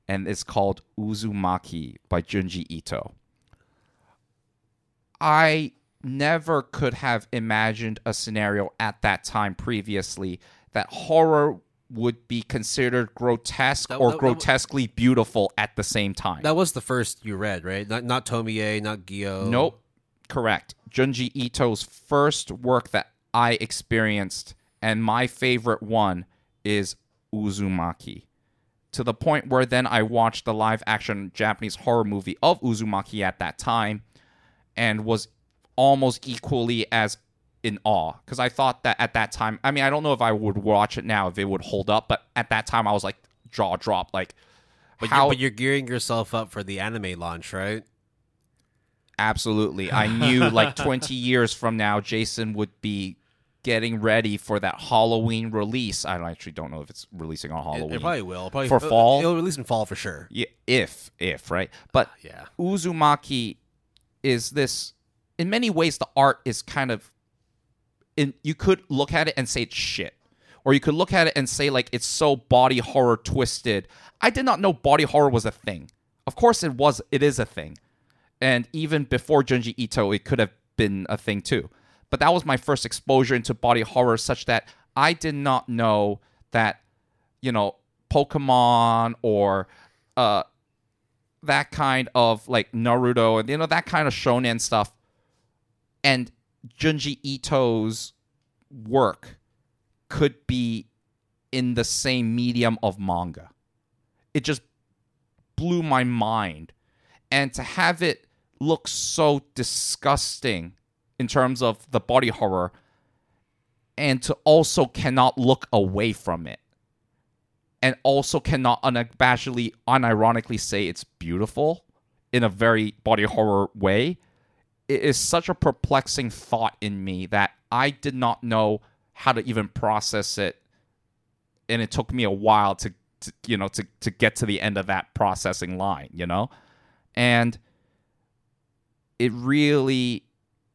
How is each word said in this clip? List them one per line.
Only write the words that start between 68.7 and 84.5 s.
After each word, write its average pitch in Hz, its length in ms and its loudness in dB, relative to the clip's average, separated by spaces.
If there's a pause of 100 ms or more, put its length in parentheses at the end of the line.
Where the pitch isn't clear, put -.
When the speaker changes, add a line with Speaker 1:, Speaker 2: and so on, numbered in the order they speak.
Speaker 1:
look 139 240 -2
at 160 160 0
it - 80 -2
and 127 100 -2
say - 160 -4
it's - 120 -8
shit. - 380 -6 (520)
Or 135 80 6
you 139 80 6
could 151 120 2
look 175 200 0
at 170 140 6
it - 80 0
and 131 120 0
say, 143 220 -2
like, 131 240 0
it's 120 120 -4
so 147 300 2
body 127 440 4
horror 120 380 2
twisted. 117 720 -2 (340)
I 226 80 4
did 262 160 -2
not 220 140 2
know 196 140 2
body 143 300 4
horror 147 260 4
was 117 160 2
a 110 60 -2
thing. 80 380 -10 (380)
Of 135 80 -6
course 233 280 4
it 151 100 -2
was, 131 280 2 (100)
it 135 120 2
is 143 160 2
a 113 60 -2
thing. 76 320 -12 (640)
And 123 320 2
even 156 320 -2
before 139 360 2
Junji 120 360 0
Ito, 110 340 0
it 104 140 -2
could 127 140 0
have 107 120 2 (240)
been 98 340 0
a 104 80 -2
thing 101 240 -4
too. 90 280 -2 (400)
But 135 100 -2
that 151 120 6
was 175 140 2
my 139 120 2
first 135 280 -2
exposure 131 480 2
into 120 220 0
body 120 260 2
horror, 120 360 2
such - 280 -6
that 113 220 -2 (280)